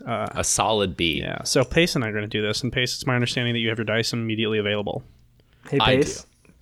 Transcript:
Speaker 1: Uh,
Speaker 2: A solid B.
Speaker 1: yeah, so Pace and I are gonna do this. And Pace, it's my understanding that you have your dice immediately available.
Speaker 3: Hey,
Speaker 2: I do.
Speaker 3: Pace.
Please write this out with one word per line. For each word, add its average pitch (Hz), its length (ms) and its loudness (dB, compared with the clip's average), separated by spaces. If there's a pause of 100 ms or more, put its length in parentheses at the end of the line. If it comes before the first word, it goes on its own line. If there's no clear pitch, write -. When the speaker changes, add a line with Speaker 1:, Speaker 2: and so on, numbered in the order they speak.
Speaker 1:
Uh, 107 300 -4
Speaker 2:
A 90 80 -2
solid 101 540 2
B. 80 240 0
Speaker 1:
yeah, - 240 -6
so - 180 2
Pace 165 320 2
and 131 100 0
I 110 40 -2
are 104 40 -4
gonna 104 140 -4
do 107 160 -2
this. 107 220 -2
And 120 80 -2
Pace, 127 220 0
it's - 120 -6
my 131 80 2
understanding 120 400 0
that 117 60 0
you 113 80 0
have 110 100 -2
your 113 60 -2
dice 110 280 0
immediately 110 460 0
available. 104 460 -2 (640)
Speaker 3:
Hey, 139 100 2
Speaker 2:
I 117 160 6
do. 139 60 4
Speaker 3:
Pace. - 240 -4 (360)